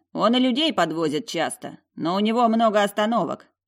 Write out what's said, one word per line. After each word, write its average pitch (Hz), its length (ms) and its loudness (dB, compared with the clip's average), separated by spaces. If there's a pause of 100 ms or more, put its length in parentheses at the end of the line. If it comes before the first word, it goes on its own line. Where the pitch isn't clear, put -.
(140)
Он 214 220 2
и 254 40 2
людей 262 320 0
подвозит 160 540 -2
часто, - 540 -6 (160)
но 170 200 -2
у 202 40 0
него 226 280 2
много 220 360 2
остановок. 208 640 -2 (200)